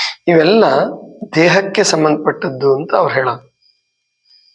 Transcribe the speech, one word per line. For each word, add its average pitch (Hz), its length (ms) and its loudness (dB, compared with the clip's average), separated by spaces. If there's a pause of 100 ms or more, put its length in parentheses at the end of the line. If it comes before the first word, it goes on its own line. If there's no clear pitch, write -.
(280)
ಇವೆಲ್ಲ 170 360 4 (680)
ದೇಹಕ್ಕೆ 190 500 2
ಸಂಬಂಧಪಟ್ಟದ್ದು 147 920 0
ಅಂತ 151 200 -6
ಅವ್ರು 156 200 0
ಹೇಳೋದು. 127 320 -4 (1080)